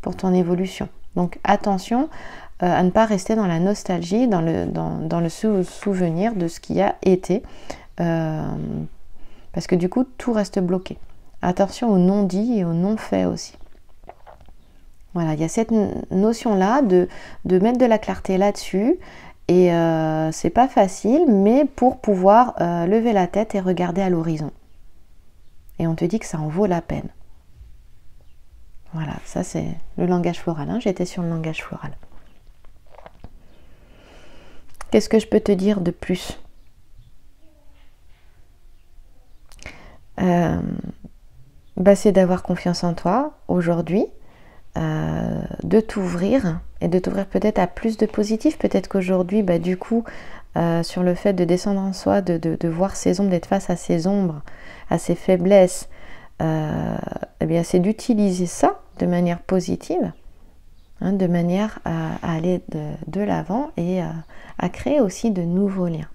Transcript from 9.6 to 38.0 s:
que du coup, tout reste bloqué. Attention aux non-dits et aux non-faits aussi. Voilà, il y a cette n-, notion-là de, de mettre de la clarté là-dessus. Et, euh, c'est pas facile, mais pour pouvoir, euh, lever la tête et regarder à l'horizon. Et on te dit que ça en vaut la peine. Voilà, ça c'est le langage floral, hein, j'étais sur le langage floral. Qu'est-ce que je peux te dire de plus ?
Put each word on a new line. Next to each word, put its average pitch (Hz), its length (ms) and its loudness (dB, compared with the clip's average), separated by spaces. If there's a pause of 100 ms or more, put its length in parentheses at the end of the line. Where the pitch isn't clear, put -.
que - 80 2
du 180 140 2
coup, 254 160 2 (120)
tout - 160 -2
reste 208 260 0
bloqué. 185 400 -2 (440)
Attention 196 480 0
aux 190 80 6
non-dits 202 600 2
et 180 60 0
aux 165 80 0
non-faits 190 540 0
aussi. 175 300 -6 (1600)
Voilà, 165 220 0
il 151 60 -4
y 160 40 2
a 165 40 -2
cette 220 220 0
n-, 214 400 2
notion-là 214 680 2
de, 180 280 6 (360)
de 185 140 4
mettre 233 180 4
de 247 80 6
la 220 140 6
clarté 190 400 -2
là-dessus. 202 600 2 (500)
Et, 175 260 8
euh, 160 580 2
c'est - 160 -2
pas 247 200 6
facile, 233 600 4
mais 226 380 6
pour 254 340 2
pouvoir, 208 640 6
euh, 170 240 0
lever 226 260 4
la 185 140 4
tête 202 280 -2
et 196 60 2
regarder 180 400 0
à 190 80 2
l'horizon. 160 420 0 (1300)
Et 165 80 0
on 165 80 2
te 170 120 0
dit 208 120 0
que - 80 -6
ça 165 120 -6
en 151 100 -4
vaut 175 160 2
la 175 160 2
peine. 147 300 -8 (1800)
Voilà, 156 200 -6 (100)
ça - 180 -4
c'est 165 320 -6 (220)
le 175 100 0
langage 175 320 0
floral, 151 300 -4
hein, 196 100 -2
j'étais 185 280 -2
sur 180 160 -6
le 170 80 -2
langage 160 320 -4
floral. 147 340 -10 (3000)
Qu'est-ce 214 180 4
que 220 100 4
je 214 80 0
peux 220 140 2
te 202 120 0
dire 196 280 2
de 170 100 0
plus ? - 480 -6 (3750)